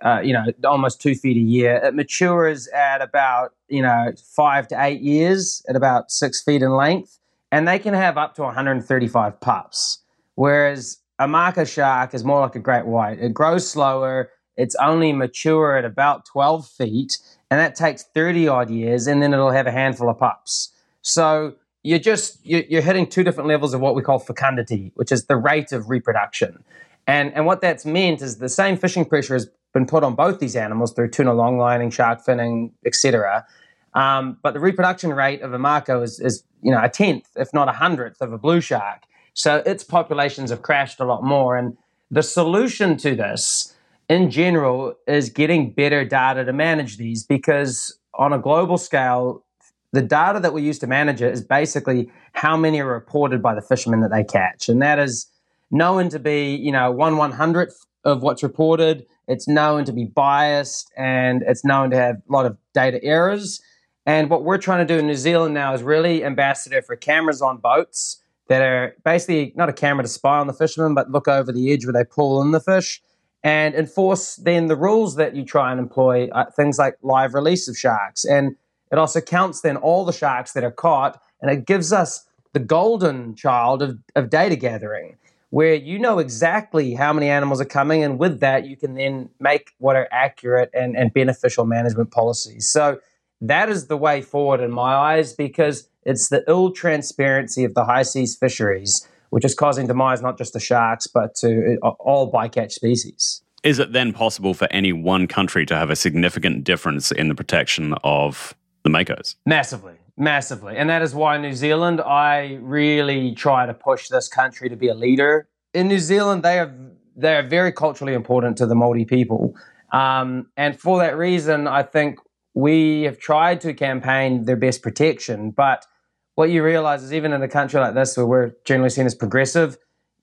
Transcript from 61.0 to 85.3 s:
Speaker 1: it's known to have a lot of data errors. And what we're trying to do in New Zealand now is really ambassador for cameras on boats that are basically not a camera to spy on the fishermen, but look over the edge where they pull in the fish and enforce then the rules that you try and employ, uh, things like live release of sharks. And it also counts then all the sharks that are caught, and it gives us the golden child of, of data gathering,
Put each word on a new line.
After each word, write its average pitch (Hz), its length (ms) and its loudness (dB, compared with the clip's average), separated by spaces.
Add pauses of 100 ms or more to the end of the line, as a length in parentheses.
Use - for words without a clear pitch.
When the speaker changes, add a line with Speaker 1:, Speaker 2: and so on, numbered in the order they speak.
Speaker 1:
it's 123 200 0
known 135 240 2
to 127 80 0
have 123 180 2
a 104 160 -12
lot 135 140 2
of 117 120 -4 (160)
data 127 300 0
errors. 185 580 -2 (440)
And 151 240 0
what 151 160 0
we're 185 120 0
trying 180 300 0
to 170 60 0
do 165 40 2
in 151 100 0
New 147 80 -2
Zealand 160 380 0
now 139 200 -2
is 120 100 -4
really 160 400 0
ambassador 139 580 -2
for - 140 -10
cameras 151 460 0
on 131 160 0
boats 123 640 -2 (240)
that 131 140 2
are 127 420 0
basically 165 540 0
not 165 100 2
a 143 60 -4
camera 143 300 -2
to 117 60 -6
spy 143 300 0
on 143 80 -2
the 135 60 -8
fishermen, 156 400 -2
but 135 180 0
look 143 160 0
over 135 240 0
the 127 200 0
edge 123 140 0
where 127 80 -4
they 120 120 2
pull 139 360 0
in 147 100 2
the 160 100 2
fish 190 400 -2 (420)
and 151 320 2
enforce 190 600 -2
then 170 300 0
the 156 80 2
rules 185 420 2
that 151 180 -2
you 139 80 -6
try 135 260 0
and 127 100 -2
employ, 127 500 2
uh, 117 220 -2
things 147 280 0
like 135 220 0
live 131 320 0
release 156 340 0
of 120 100 -10
sharks. 107 480 -2
And 139 300 2 (360)
it 147 60 2
also 156 240 0
counts 180 400 -2
then 143 160 0
all 175 260 0
the 170 80 -2
sharks 127 420 -4
that 127 120 -4
are 117 60 -4
caught, 143 500 0 (180)
and 135 100 -2
it 139 160 -2
gives 185 280 0
us 175 320 -2 (260)
the 139 80 -2
golden 156 760 0
child 131 460 0
of, 131 160 -6 (180)
of 131 140 0
data 165 280 2
gathering, 107 580 -8 (360)